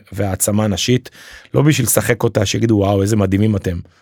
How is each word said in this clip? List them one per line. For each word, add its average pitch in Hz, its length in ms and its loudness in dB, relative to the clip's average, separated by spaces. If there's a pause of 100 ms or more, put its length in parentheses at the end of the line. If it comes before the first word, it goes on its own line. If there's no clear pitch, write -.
(120)
והעצמה 101 540 -2
נשית, 123 440 0 (440)
לא 131 80 2
בשביל 127 240 2
לשחק 110 360 -4
אותה, 107 240 0
שיגידו, 113 280 0
"וואו, 98 280 2
איזה 107 140 0
מדהימים 101 400 2
אתם." 90 220 -4 (240)